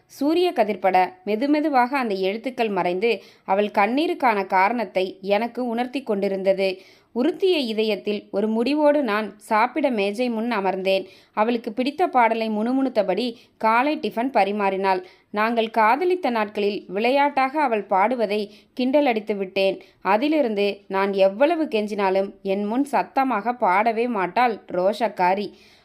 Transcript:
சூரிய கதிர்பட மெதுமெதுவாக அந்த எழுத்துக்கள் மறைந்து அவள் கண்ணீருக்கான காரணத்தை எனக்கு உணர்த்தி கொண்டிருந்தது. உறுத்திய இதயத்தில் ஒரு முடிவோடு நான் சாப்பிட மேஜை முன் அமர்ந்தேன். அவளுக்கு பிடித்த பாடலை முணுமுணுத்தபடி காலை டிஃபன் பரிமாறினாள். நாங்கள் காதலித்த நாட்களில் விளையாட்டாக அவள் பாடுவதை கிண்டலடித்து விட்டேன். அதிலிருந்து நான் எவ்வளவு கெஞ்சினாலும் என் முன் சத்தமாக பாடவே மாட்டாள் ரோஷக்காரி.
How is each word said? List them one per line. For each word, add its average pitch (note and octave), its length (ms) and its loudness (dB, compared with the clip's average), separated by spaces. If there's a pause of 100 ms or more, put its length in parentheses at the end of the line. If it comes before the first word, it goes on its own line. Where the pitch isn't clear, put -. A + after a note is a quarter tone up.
சூரிய E4 460 0
கதிர்பட F#3+ 640 0 (120)
மெதுமெதுவாக C#4 720 2
அந்த A#3+ 160 -2
எழுத்துக்கள் A3 560 -2
மறைந்து F#3+ 540 -2 (200)
அவள் G3+ 240 0
கண்ணீருக்கான A3+ 800 0
காரணத்தை F#3+ 760 0
எனக்கு A#3 460 -2
உணர்த்தி B3 360 -4
கொண்டிருந்தது. F#3+ 800 -2 (340)
உறுத்திய F4 420 0
இதயத்தில் G#3+ 760 -2
ஒரு G3 160 -2
முடிவோடு C#4+ 560 2
நான் G#3+ 340 -2
சாப்பிட B3 520 0
மேஜை G#3+ 400 -2
முன் A#3 220 -4
அமர்ந்தேன். F#3+ 540 -2 (280)
அவளுக்கு A3+ 400 -2
பிடித்த C#4+ 340 -2
பாடலை A3+ 420 2
முணுமுணுத்தபடி A3+ 840 -2 (220)
காலை B3 400 2
டிஃபன் A#3+ 340 -4
பரிமாறினாள். G3 760 0 (240)
நாங்கள் A3 400 0
காதலித்த C4+ 600 2
நாட்களில் G#3+ 580 -2
விளையாட்டாக C4+ 720 0
அவள் A3+ 220 0
பாடுவதை G#3 680 0 (280)
கிண்டலடித்து B3 560 2
விட்டேன். G3 440 0 (220)
அதிலிருந்து G#3+ 880 0
நான் G3 260 0
எவ்வளவு A3 500 2
கெஞ்சினாலும் G3+ 680 0 (100)
என் G3 240 -2
முன் A#3+ 180 0
சத்தமாக A#3 680 -2
பாடவே A3+ 560 2
மாட்டாள் G#3+ 640 0
ரோஷக்காரி. G3 800 0 (340)